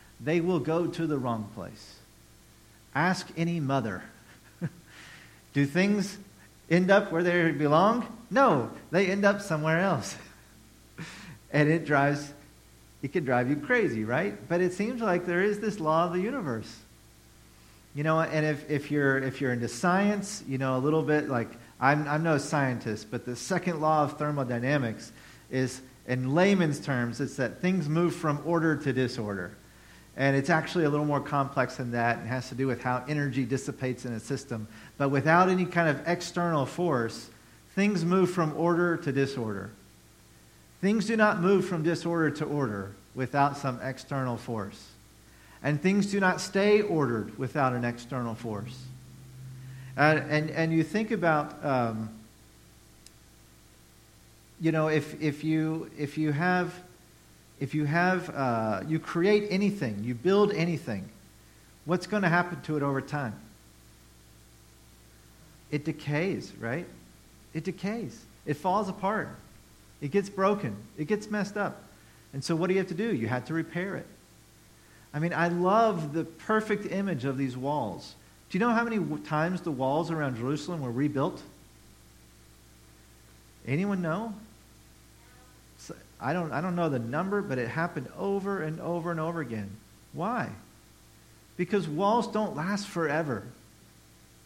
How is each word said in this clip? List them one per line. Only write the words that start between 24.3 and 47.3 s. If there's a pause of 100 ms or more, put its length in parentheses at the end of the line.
is, (260)
in
layman's
terms,
it's
that
things
move
from
order
to
disorder. (640)
And
it's
actually
a
little
more
complex
than
that
and
has
to
do
with
how
energy
dissipates
in
a
system. (300)
But
without
any
kind
of
external
force, (460)
things
move
from
order
to
disorder. (1120)
Things
do
not
move
from
disorder
to
order (240)
without
some
external
force. (720)
And
things
do
not
stay
ordered